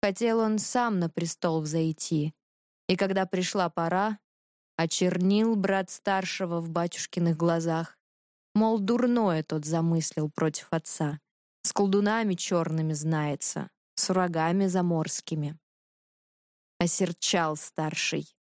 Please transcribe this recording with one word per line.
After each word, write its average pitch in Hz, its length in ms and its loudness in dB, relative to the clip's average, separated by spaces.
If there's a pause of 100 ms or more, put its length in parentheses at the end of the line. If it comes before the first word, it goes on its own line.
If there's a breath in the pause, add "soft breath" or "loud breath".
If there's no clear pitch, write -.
Хотел 226 380 0
он 220 180 2
сам 226 400 -2
на 175 100 0
престол 165 520 -2
взойти. 156 720 -2 (540)
И 185 80 2
когда 190 280 0
пришла 180 460 -2
пора, 185 480 -2 (580)
очернил 185 800 2
брат 190 360 0
старшего 185 720 -2
в 165 100 -6
батюшкиных 170 680 0
глазах. 165 640 0 (560)
Мол, 220 240 4
дурное 220 640 2
тот 156 220 -4
замыслил 165 680 0
против - 400 -2
отца. 156 500 -4 (420)
С - 100 -2
колдунами 202 600 2
черными 160 580 0
знается, 151 800 -2 (240)
с - 140 -2
врагами 180 580 2
заморскими. 165 920 0 (1200)
Осерчал 170 800 0
старший. 156 800 -6 (140)